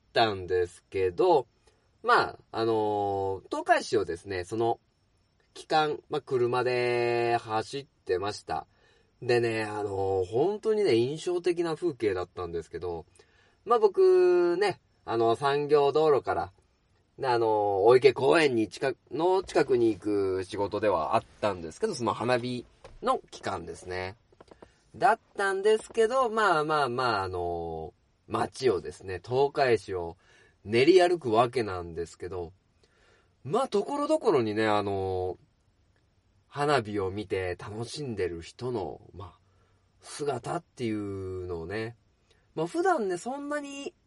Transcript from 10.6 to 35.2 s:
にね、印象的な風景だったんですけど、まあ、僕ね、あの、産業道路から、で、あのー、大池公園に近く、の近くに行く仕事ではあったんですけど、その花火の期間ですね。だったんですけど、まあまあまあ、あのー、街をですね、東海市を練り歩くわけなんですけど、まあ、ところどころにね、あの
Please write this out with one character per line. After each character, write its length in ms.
に 100
ね、 120
印 220
象 220
的 240
な 120
風 180
景 200
だ 100
っ 40
た 180
ん 60
で 100
す 80
け 100
ど、 260
ま 140
あ、 20
僕 760
ね、 240
あ 100
の、 220
産 320
業 240
道 140
路 140
か 120
ら、 180
で、 100
あ 120
の 60
ー、 40
大 140
池 160
公 240
園 160
に 140
近 260
く、 40
の 320
近 200
く 140
に 160
行 60
く 440
仕 140
事 240
で 80
は 260
あ 40
っ 40
た 140
ん 80
で 100
す 80
け 80
ど、 80
そ 80
の 100
花 240
火 280
の 200
期 100
間 240
で 100
す 100
ね。 320
だ 180
っ 60
た 160
ん 80
で 160
す 120
け 180
ど、 220
ま 300
あ 40
ま 220
あ 40
ま 300
あ、 40
あ 40
の 680
ー、 40
街 360
を 120
で 100
す 100
ね、 220
東 300
海 240
市 160
を 240
練 200
り 160
歩 180
く 120
わ 180
け 140
な 180
ん 120
で 120
す 120
け 120
ど、 240
ま 200
あ、 40
と 160
こ 140
ろ 100
ど 120
こ 120
ろ 100
に 140
ね、 120
あ 140
の 540